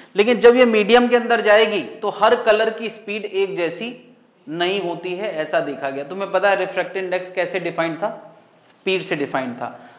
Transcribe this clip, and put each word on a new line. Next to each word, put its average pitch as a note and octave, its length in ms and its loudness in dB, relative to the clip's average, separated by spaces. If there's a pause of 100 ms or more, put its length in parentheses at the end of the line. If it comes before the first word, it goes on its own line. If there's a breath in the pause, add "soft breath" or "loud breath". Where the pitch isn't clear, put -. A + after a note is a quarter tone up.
(160 loud breath)
लेकिन G#3 240 2
जब A#3+ 160 10
ये B3+ 100 8
medium A3+ 420 4
के A#3 80 4
अंदर A#3 240 2
जाएगी G#3 400 4
तो - 300 -6
हर A3 320 2
color A3 280 2
की A3 200 -8
speed G#3 340 -10
एक F#3+ 320 -2
जैसी G#3 600 -6 (320)
नहीं F3 320 -2
होती F3 340 -6
है, F#3+ 200 -8
ऐसा D#3 260 -2
देखा C#3+ 300 -6
गया। C#3 140 -8
तुम्हें F#3 280 -8
पता F#3 180 2
है F#3+ 60 4
रिफ्रैक्टिव F#3 480 -4
index F3+ 260 -6
कैसे F3+ 300 -4
defined E3 380 -4
था? - 380 -8 (240)
speed - 420 -4
से E3 140 -4
defined C3 400 -4
था। A#2+ 240 -10 (180 loud breath)